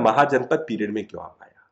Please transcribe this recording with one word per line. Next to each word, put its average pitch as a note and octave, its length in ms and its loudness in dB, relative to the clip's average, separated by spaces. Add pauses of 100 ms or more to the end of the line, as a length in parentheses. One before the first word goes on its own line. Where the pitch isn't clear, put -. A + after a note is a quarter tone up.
महाजनपद C3+ 680 2
पीरियड G#2 260 -4
में G#2+ 120 -6
क्यों F2 180 -14
आ E2 40 -16
पाया? - 440 -20